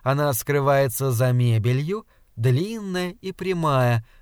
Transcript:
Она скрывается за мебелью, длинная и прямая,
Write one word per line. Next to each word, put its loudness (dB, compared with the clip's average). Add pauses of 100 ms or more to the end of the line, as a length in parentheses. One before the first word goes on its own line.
Она 0
скрывается 0
за 2
мебелью, 0 (300)
длинная -2
и -8
прямая, 0 (160)